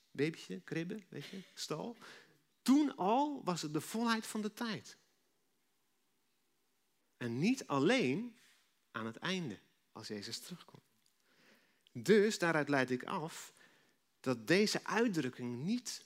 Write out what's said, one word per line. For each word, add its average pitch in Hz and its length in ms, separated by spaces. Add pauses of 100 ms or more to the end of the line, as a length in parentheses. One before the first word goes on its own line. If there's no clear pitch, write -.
(120)
babytje, 165 500
kribbe, 170 480
weet 147 160
je, 190 160 (120)
stal. 175 440 (640)
Toen 285 340
al 262 480
was 170 180
het 151 120
de 156 80
volheid 226 460
van 220 140
de 208 120
tijd. 214 440 (2250)
En 120 220
niet 240 280
alleen 185 720 (540)
aan 113 140
het 113 120
einde, 165 420 (320)
als 107 160
Jezus 107 320
terugkomt. - 480 (1040)
Dus 196 460
daaruit 160 320
leid 131 220
ik 127 120
af - 500 (640)
dat 113 280
deze 196 380
uitdrukking 131 800
niet 233 420